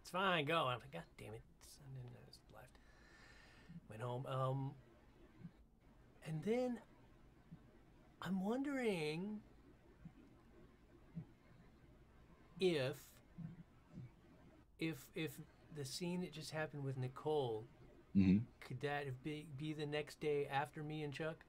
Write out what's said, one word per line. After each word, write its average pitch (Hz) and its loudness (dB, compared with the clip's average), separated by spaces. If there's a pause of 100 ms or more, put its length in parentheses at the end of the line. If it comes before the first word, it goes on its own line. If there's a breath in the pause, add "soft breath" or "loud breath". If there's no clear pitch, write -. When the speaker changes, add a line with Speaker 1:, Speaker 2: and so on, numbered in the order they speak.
Speaker 1:
it's - -16
fine, 180 6
go." 165 6
I'm 120 2
like, - -12
"God 165 -4 (160)
damn 107 -8
it." 120 -8 (440)
And 131 -10
then 123 -10
I 117 -18
just - -18 (140)
left. - -18 (1120 loud breath)
Went 110 -8
home. 123 -2
Um, 135 0 (1500)
and 156 -2
then 247 2 (1400)
I'm 185 2
wondering 214 2 (3250)
if, 151 4 (1800)
if, 160 0 (200)
if 156 -2 (440)
the 143 -4
scene 180 -2
that 180 -4
just 156 -8
happened 156 -2
with 135 -2
Nicole, 127 2 (500)
Speaker 2:
Mm-hmm. 95 10 (240)
Speaker 1:
could 131 -6
that 143 0
have 131 -6
be, 151 -6 (100)
be 156 -2
the 151 -2
next 151 -2
day 143 2
after 147 0
me 156 -4
and 147 -2
Chuck? 160 -4